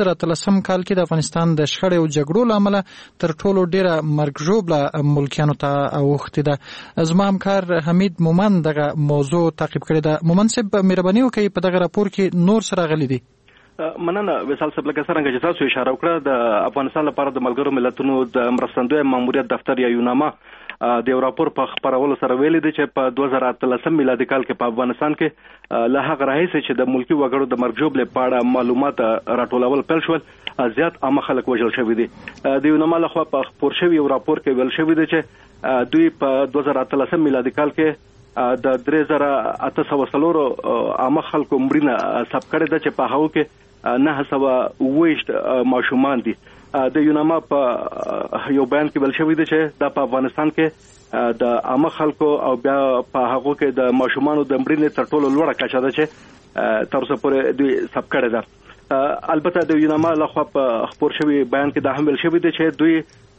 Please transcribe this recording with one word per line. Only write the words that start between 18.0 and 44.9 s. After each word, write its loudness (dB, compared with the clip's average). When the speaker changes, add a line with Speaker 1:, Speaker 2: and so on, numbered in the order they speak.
Speaker 2:
د -4
مرستندوی 0
ماموریت 0
دفتر -2
یا 2
یوناما، 0
آ، 0
د -2
یو 2
راپور 0
په -2
خپرولو -2
سره 0
ویلي 2
دي 0
چې -2
په 0
دوه 0
زره 0
اتلسم -2
میلادي 2
کال 0
کې -6
په -4
افغانستان -2
کې، -2
آ، 0
له 0
هغه -2
راهیسې 0
چې -2
د 0
ملکي -2
وګړو 0
د -2
مرګ 0
ژوبلې -2
په -2
اړه 2
معلومات، 0
آ، 2
راټولول 0
پیل 0
شول، 0
آ، 0
زیات -2
عامه 2
خلک -2
وژل 0
شوي 0
دي. 0
آ، 2
د 0
یوناما 4
لخوا 0
په -2
خپور -2
شوي 2
یو 2
راپور 0
کې -8
ویل 2
شوي 0
دي 4
چې، 0
آ، 0
دوی 2
په 0
دوه 0
زره 0
اتلسم 0
میلادي 2
کال 0
کې، 0
آ، 0
د -2
درې 0
زره 0
اته -4
سوه -2
څلورو، 0
آ، -2
عامه 0
خلکو -2
مړینه، 2
آ، -2
ثبت -4
کړې 0
ده 0
چې -4
په -2
هغو 0
کې، -2
آ، 0
نهه 2
سوه 0
اووه 2